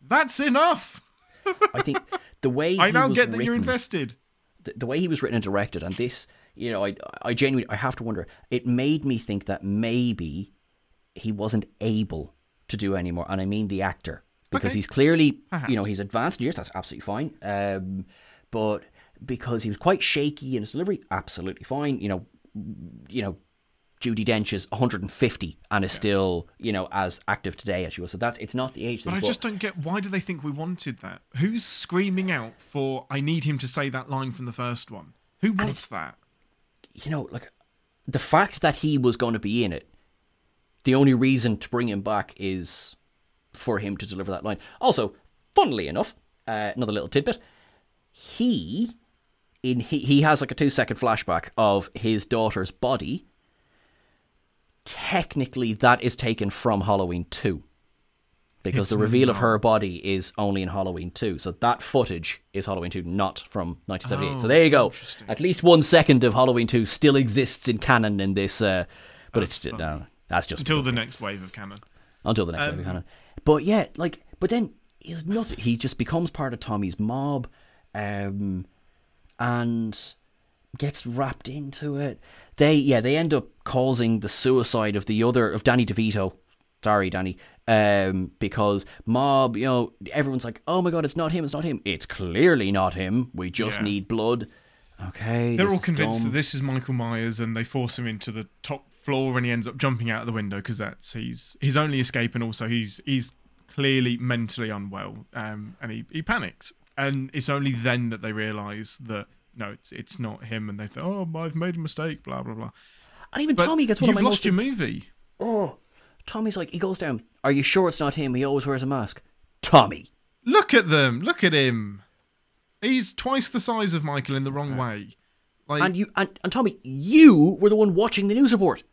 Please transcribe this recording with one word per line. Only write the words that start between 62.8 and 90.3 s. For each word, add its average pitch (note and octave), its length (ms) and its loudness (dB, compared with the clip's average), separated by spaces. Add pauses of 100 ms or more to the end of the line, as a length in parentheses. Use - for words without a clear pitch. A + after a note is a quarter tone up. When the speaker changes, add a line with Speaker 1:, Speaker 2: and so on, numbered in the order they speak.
Speaker 2:
two, F2+ 120 -6
not F#2 360 -2 (100)
from F2 280 -6 (100)
nineteen F#2+ 220 -6
seventy-eight. B2+ 320 -4
So A#2 40 -4
Speaker 1:
Oh, A2+ 40 0
Speaker 2:
there D#3+ 140 8
you D#3+ 60 8
go. C3+ 180 6
Speaker 1:
interesting. - 420 -10
Speaker 2:
At A2 100 -6
least F3 240 0
one E3+ 200 10
second D3 400 8
of A#2+ 100 4
Halloween B2 340 4
two A2+ 180 2
still C#3 300 4
exists B2+ 520 0
in A2+ 100 0
canon G#2+ 420 2
in G2 140 0
this, G2 280 0
uh, F#2+ 240 2 (460)
but A#2 100 2
Speaker 1:
That's - 100 -2
Speaker 2:
it's - 40 -2
still, - 220 -6
Speaker 1:
funny. E2+ 60 -6 (160)
Speaker 2:
no, - 60 -14 (220)
that's F2 200 0
just - 140 -6
Speaker 1:
Until D3 200 0
the B2+ 80 -2
Speaker 2:
okay. A#2+ 60 0
Speaker 1:
next A#2+ 260 -6
wave G2+ 220 -8
of F#2 100 -16
canon. G2+ 260 -16 (460)
Speaker 2:
Until A2 200 0
the E2 80 -6
next C#3+ 120 -2
wave D3 80 -4
of D2 60 -8
Speaker 1:
Um, F2+ 60 -8
Speaker 2:
canon. F2+ 180 -8 (420)
But D3+ 180 4
yeah, G3 320 2
like, E3+ 260 -6 (180)
but F3+ 100 0
then A#3 220 -2 (280)
he's E3 260 -12
nothing. G#3 340 -4
He A#2 180 0
just B2+ 200 -6
becomes D3 320 -2
part C3+ 240 -6
of A#2 60 -10
Tommy's G2+ 400 -4
mob, C3 480 -2 (480)
um, G2+ 720 -4 (720)
and A#2 580 -2 (800)
gets - 280 -6
wrapped C3 420 -6
into C#3+ 480 -8
it. C#3+ 240 -6 (380)
They, D3+ 180 6
yeah, C3+ 240 6
they B2 160 2
end D#3+ 180 2
up B2+ 140 0 (160)
causing A#2+ 560 2
the G#2 100 -6
suicide A2+ 680 2
of G2 80 -4
the A2 180 2
other, A#2+ 280 4
of G2+ 120 -4
Danny B2 220 6
DeVito. G#2 480 -2 (500)
Sorry, G2+ 260 4
Danny. F#2 280 -4 (300)
Um, G2+ 720 4
because G#2 460 0 (200)
mob, C3 520 2
you A#2 80 -2
know, B2 280 0 (200)
everyone's C3+ 320 0